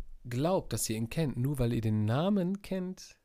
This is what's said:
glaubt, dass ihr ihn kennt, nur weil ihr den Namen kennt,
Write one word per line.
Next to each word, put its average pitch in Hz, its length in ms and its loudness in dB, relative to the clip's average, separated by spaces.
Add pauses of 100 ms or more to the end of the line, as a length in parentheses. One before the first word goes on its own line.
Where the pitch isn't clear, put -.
(240)
glaubt, 143 480 0
dass - 160 -2
ihr 110 80 0
ihn 113 140 -2
kennt, 151 260 0
nur 127 240 0
weil 117 120 2
ihr 117 100 0
den 107 220 2
Namen 180 580 2
kennt, 185 640 -6